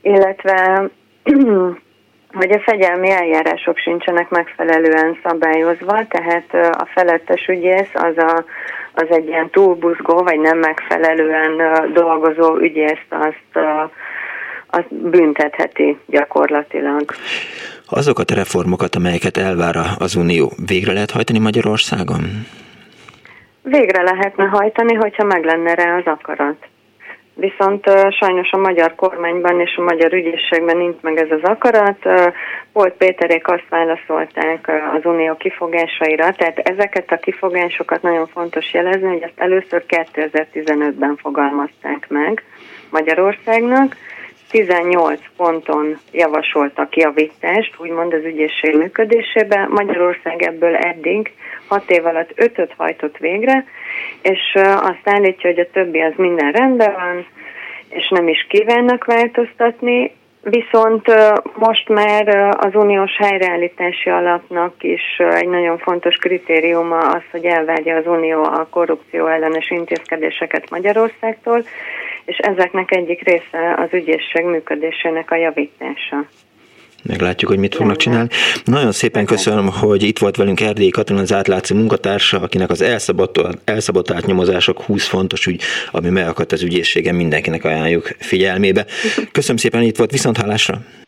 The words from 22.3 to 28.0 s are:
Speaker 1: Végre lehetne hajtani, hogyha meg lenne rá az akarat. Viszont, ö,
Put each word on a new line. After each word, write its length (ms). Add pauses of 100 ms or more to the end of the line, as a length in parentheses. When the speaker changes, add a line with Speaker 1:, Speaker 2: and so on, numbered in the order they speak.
Speaker 1:
Végre 400
lehetne 420
hajtani, 500
hogyha 300
meg 200
lenne 300
rá 220
az 100
akarat. 600 (720)
Viszont, 460
ö, 240